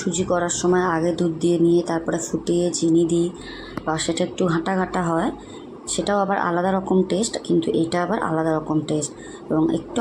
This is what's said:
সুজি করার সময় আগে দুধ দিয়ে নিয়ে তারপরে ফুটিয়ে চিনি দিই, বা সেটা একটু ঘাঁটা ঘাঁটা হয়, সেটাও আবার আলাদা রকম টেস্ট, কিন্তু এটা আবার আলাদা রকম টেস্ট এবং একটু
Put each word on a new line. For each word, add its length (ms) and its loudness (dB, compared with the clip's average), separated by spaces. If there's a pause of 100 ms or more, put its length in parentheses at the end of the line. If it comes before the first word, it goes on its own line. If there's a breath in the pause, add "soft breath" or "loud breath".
সুজি 300 -2
করার 300 0
সময় 240 4 (120)
আগে 220 0
দুধ 140 0 (100)
দিয়ে 220 4
নিয়ে 160 6 (100)
তারপরে 360 -2
ফুটিয়ে 400 0 (120)
চিনি 240 4 (100)
দিই, 160 2 (560 loud breath)
বা 100 -2 (100)
সেটা 240 0
একটু 140 -6 (100)
ঘাঁটা 280 0
ঘাঁটা 300 -2
হয়, 180 0 (640 loud breath)
সেটাও 320 0
আবার 140 0 (100)
আলাদা 300 2
রকম 200 4 (120)
টেস্ট, 240 0 (120)
কিন্তু 220 2 (140)
এটা 240 0
আবার 120 0 (100)
আলাদা 300 2
রকম 200 0 (100)
টেস্ট 220 -2 (400 loud breath)
এবং 140 2 (140)
একটু 220 -8